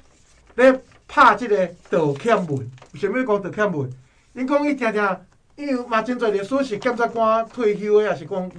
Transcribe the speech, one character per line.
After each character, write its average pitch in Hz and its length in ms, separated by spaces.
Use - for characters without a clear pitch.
咧 262 260
拍 247 260
即 226 140
个 190 180
道 156 240
歉 220 220
文。 143 120
为 143 80
什 202 80
么 254 160
讲 208 180
道 175 80
歉 202 220
文？ 131 200
因 254 140
讲 285 180
伊 294 100
定 233 180
定， 202 280
因 285 100
为 247 200
嘛 226 160
真 247 140
侪 226 140
律 196 140
师 269 180
是 208 160
检 240 180
察 233 120
官 226 400
退 214 280
休 208 200
诶， 214 80
也 185 120
是 156 80
讲 185 340